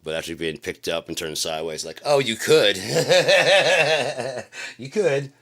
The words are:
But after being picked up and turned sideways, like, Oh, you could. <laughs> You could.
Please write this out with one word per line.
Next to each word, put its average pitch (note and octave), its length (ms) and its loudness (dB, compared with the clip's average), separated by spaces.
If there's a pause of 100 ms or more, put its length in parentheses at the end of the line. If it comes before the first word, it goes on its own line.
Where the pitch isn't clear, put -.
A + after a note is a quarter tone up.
But D#2+ 120 -8
after E2 200 -6
being D#2 220 -6
picked - 300 -10
up E2 200 -6
and E2 100 -8
turned D#2 200 -8
sideways, D#2+ 480 -6
like, D#2+ 200 -14
Oh, C#3+ 140 2
you A#2 160 -2
could. A2 420 4
<laughs> D3 2000 2
You C3+ 120 -12
could. C#3+ 420 0 (100)